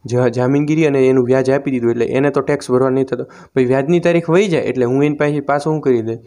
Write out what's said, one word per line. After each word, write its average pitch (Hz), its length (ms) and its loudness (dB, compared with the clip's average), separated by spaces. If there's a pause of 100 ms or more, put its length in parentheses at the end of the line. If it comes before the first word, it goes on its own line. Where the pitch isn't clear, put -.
જ-, 123 240 0
જામીનગીરી 143 560 0
અને 135 220 2
એનું 131 180 4
વ્યાજ 127 240 2
આપી 139 220 0
દીધું 117 200 0
એટલે 117 140 -2
એને 131 240 0
તો 143 120 0
ટેક્સ 143 300 -4
ભરવા 127 180 2
નહીં 131 160 0
થતો. 127 180 -6 (320)
પછી 131 100 2
વ્યાજની 139 340 2
તારીખ 170 300 0
વહી 190 180 2
જાય 160 140 0
એટલે 123 240 -2
હું 131 180 0
એની 147 120 0
પાસે 147 240 -2
પાછો 143 200 -2
શું 156 220 -2
કરી 127 200 2
દે? 113 260 -6